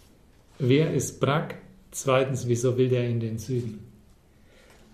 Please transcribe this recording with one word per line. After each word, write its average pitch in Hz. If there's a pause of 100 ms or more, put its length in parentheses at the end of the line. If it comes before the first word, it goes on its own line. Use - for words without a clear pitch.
(600)
wer 143
ist -
Brack? 147 (340)
Zweitens, 131
wieso 120
will 127
der 123
in 117
den 113
Süden? 117 (1160)